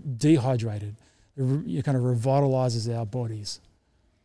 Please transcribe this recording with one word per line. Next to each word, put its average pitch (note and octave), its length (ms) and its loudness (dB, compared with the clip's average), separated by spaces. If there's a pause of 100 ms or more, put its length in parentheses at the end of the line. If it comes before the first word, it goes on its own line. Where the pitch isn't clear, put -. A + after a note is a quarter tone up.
(180)
dehydrated. A2+ 800 2 (400)
It C#3 60 -4
re-, D3 360 0
it C3 80 -2
kind C#3 120 2
of B2 60 0
revitalizes B2+ 920 2
our A2+ 120 -4
bodies. A2 520 -8 (640)